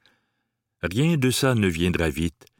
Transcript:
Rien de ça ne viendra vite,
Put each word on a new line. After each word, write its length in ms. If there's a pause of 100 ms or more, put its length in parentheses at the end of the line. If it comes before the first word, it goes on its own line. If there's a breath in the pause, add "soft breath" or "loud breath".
(800)
Rien 360
de 160
ça 240
ne 100
viendra 420
vite, 380 (140)